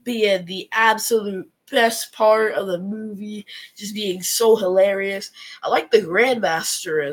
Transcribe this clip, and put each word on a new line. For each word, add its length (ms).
being 420
the 260
absolute 800
best 440
part 400
of 140
the 120
movie, 680
just 180
being 300
so 320
hilarious. 760
I 80
like 220
the 100
Grandmaster 1120